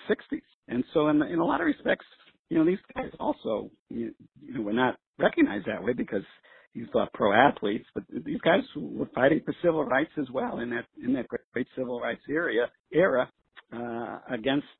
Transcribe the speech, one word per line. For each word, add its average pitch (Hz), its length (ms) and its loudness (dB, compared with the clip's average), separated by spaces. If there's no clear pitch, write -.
sixties. - 340 -4
And 123 160 -2
so 151 140 4
in, 151 140 4
in - 160 -2
a 165 60 2
lot 285 160 0
of 349 60 0
respects, - 400 -2
you 165 80 -2
know, 160 80 4
these 185 140 2
guys 160 240 -8
also, - 520 -4
you, 117 240 -6
you 127 140 -14
know, 113 80 -4
were 104 100 -2
not 123 240 2
recognized - 480 2
that 101 160 -4
way 117 100 -2
because 107 300 -4
you 117 180 -10
thought 107 200 0
pro 104 200 2
athletes, 113 600 4
but 95 100 -8
these - 180 -6
guys 175 180 4
were - 380 -6
fighting 139 300 4
for 147 180 -4
civil 160 220 2
rights 131 360 0
as 131 120 -4
well 240 280 -4
in 120 100 -6
that, 120 140 -6
in 123 100 0
that 127 120 -4
great, - 140 -6
great 123 140 -2
civil 120 240 -4
rights 117 200 -4
area, 131 360 0
era, 151 360 4
uh, 117 460 -8
against, 135 360 0